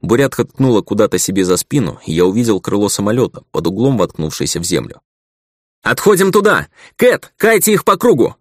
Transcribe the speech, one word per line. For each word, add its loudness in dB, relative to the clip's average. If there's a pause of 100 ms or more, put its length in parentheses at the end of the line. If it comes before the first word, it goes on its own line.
Бурятка 0
ткнула 0
куда-то 0
себе 0
за 2
спину, -4
и -6
я 2
увидел 0
крыло -2
самолета, -2
под -4
углом 0
воткнувшееся -4
в -8
землю. -6 (840)
«Отходим 2
туда! 2 (280)
Кэт, 0
кайте 2
их 0
по 2
кругу!» 2